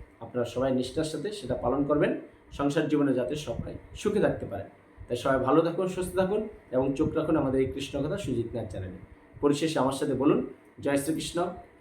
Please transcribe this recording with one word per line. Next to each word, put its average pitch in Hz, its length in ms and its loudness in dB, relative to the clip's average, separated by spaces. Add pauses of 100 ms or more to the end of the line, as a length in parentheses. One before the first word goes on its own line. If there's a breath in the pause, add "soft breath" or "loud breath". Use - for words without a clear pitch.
(200)
আপনারা 117 260 -4
সবাই 131 260 0
নিষ্ঠার 127 320 0
সাথে 156 280 -4
সেটা 123 240 -4
পালন 131 280 0
করবেন, 147 360 2 (320 loud breath)
সংসার 143 380 0
জীবনে 143 240 4
যাতে 123 220 0
সবাই - 380 -6 (220)
সুখে 208 240 0
থাকতে 143 260 2
পারেন। 98 220 -8 (400)
তাই 123 100 -2
সবাই 135 220 2
ভালো 135 220 6
থাকুন, 175 260 2
সুস্থ 180 320 -4
থাকুন 208 280 2 (240)
এবং 135 220 2
চোখ 151 200 2
রাখুন 156 240 2
আমাদের 131 240 2
এই 131 100 0
কৃষ্ণকথা 143 460 -4
সুজিত 117 380 -2
নাথ 110 140 -6
চ্যানেলে। 92 300 -8 (420)
পরিশেষে 143 380 2
আমার 131 140 4
সাথে 147 200 0
বলুন, 151 340 4 (340)
"জয় 139 160 2
শ্রীকৃষ্ণ, 156 480 -2 (360)